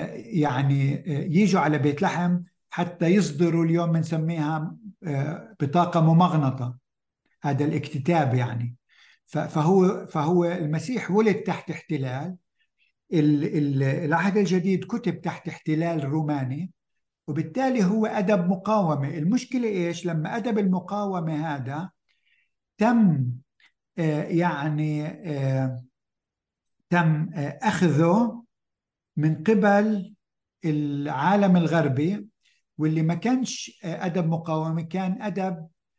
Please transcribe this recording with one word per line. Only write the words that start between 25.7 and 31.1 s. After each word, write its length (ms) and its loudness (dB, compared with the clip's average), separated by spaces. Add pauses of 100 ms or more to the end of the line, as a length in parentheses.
تم، 440 2
آه، 280 -6
أخذه 840 2 (720)
من 260 2
قبل 720 2 (500)
العالم 920 2